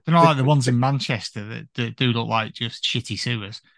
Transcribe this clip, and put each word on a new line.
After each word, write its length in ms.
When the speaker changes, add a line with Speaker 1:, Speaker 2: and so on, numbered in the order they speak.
Speaker 1:
they're 100
not 100
like 120
the 80
Speaker 2:
<laughs> 0
Speaker 1:
ones 240
in 100
Manchester 680
that, 300
that 220
do 160
look 160
like 240
just 320
shitty 340
sewers. 420